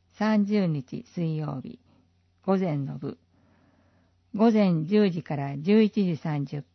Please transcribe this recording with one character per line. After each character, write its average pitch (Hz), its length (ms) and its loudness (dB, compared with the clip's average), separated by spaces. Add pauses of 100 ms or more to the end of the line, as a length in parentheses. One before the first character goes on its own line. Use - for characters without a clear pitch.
(140)
三 214 320 2
十 202 220 0
日 - 380 -6 (100)
水 160 220 -2
曜 147 260 -6
日、 - 160 -16 (640)
午 190 140 2
前 170 180 -2
の 143 220 -6
部。 139 180 -10 (1160)
午 220 160 4
前 185 340 2
十 208 240 2
時 170 140 -4
か 156 120 -6
ら 139 220 -6
十 196 240 4
一 208 240 2
時 175 120 0
三 147 280 -4
十 143 180 -10 (120)